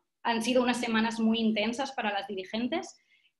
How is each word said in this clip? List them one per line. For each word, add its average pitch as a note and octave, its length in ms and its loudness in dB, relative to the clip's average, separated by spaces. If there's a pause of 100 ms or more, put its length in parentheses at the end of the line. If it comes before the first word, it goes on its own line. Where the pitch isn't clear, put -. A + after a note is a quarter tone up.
(220)
Han A3+ 200 0
sido B3 200 4
unas A#3+ 160 2
semanas A3+ 400 0
muy A3+ 220 2
intensas A3 520 0
para G#3+ 200 -2
las G3 160 -4
dirigentes. A3+ 680 -4 (440)